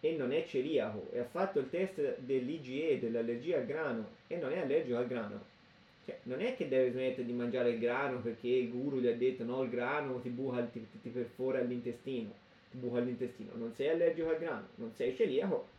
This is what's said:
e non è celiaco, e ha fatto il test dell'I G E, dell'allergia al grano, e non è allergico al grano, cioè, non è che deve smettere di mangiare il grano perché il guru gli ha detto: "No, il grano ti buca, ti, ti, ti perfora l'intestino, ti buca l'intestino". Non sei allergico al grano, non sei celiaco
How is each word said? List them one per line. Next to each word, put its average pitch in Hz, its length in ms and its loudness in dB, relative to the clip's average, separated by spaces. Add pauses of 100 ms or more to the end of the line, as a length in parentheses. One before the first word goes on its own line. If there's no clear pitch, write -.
e 160 120 2
non 135 200 0
è 160 120 2
celiaco, 123 680 0
e 120 60 -2
ha 120 60 0
fatto 190 340 0
il 135 120 0
test 156 480 0
dell'I 131 420 0
G 127 80 -12 (220)
E, 127 100 6
dell'allergia 120 580 0
al 113 80 0
grano, 151 420 -2 (200)
e 165 80 -4
non 147 160 -2
è 180 60 0
allergico 139 400 2
al 123 100 0
grano, 110 420 -6 (540)
cioè, - 200 -10
non 127 160 -4
è 254 160 0
che 147 120 -4
deve 131 220 6
smettere 127 340 0
di 120 80 -4
mangiare 120 380 2
il 113 80 0
grano 120 420 0
perché 117 280 -4
il 120 220 4
guru 131 280 -2
gli 123 80 4
ha 113 80 4
detto: 123 300 2
"No, 127 180 0
il 120 80 0
grano 127 500 -2
ti 123 100 -6
buca, 123 320 -2
ti, 113 280 -6
ti, - 100 -18
ti - 100 -10
perfora 127 500 -2
l'intestino, 120 720 -2 (380)
ti 127 80 -14
buca 123 200 0
l'intestino". 123 560 -2
Non 113 180 -6
sei 139 180 2
allergico 165 400 4
al 156 80 2
grano, 151 280 -4 (100)
non 113 180 -8
sei 131 200 0
celiaco 170 540 2 (100)